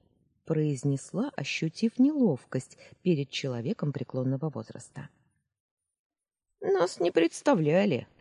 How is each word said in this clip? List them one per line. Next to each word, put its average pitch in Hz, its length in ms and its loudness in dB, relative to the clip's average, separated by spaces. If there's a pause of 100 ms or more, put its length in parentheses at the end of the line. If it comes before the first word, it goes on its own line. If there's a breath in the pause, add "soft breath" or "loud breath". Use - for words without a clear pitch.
(460)
произнесла, 151 920 -2
ощутив - 600 -4
неловкость 254 800 0 (240 loud breath)
перед 143 260 2
человеком 127 640 -4
преклонного 135 560 -4
возраста. - 640 -12 (1500)
«Нас 370 360 2
не 349 120 2
представляли», 190 1000 2 (120)